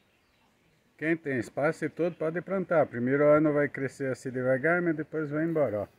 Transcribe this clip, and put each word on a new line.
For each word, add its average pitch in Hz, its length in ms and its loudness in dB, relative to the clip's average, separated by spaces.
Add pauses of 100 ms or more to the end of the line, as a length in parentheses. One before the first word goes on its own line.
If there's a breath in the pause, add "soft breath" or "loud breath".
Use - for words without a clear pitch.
(960)
Quem 160 200 -2
tem 139 200 -4
espaço 139 460 -2
e 147 60 -2
tudo 165 260 -4
pode 160 260 -4
plantar. 175 440 0
Primeiro 131 400 0
ano 151 260 6
vai 147 160 2
crescer 135 420 -6
assim 127 220 -6
devagar, 131 500 0
mas 165 140 0
depois 156 340 -6
vai 151 140 -2
embora, 139 380 0
ó. 95 60 -6 (100)